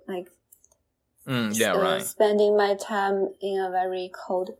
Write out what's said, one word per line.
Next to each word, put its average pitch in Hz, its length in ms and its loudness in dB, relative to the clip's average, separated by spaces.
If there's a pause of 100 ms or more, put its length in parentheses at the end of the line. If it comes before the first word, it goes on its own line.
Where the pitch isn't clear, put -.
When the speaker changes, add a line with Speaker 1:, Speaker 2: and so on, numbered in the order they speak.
Speaker 1:
like, 185 200 -8 (1000)
Speaker 2:
Mm, 120 240 0
Speaker 1:
s-, 110 80 -2
Speaker 2:
yeah, 107 140 4
Speaker 1:
uh, 87 60 2
Speaker 2:
right. - 220 2
Speaker 1:
spending 208 560 2
my 202 160 4
time 196 560 -2 (120)
in 196 180 -2
a 190 100 -2
very 185 420 -2
cold 185 380 -4 (100)